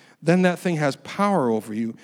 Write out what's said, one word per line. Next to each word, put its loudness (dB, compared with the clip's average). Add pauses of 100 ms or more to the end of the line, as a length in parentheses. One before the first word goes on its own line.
(240)
then 4
that 2
thing -2
has 0
power 0
over -4
you, -4